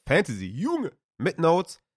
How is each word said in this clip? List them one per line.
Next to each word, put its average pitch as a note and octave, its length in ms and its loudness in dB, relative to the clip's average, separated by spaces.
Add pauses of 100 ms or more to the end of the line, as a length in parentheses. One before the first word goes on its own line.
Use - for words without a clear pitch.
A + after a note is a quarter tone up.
fantasy. C3 400 0
Junge! G3 460 -4 (260)
Mit E3 220 -2
Notes E3+ 400 2 (180)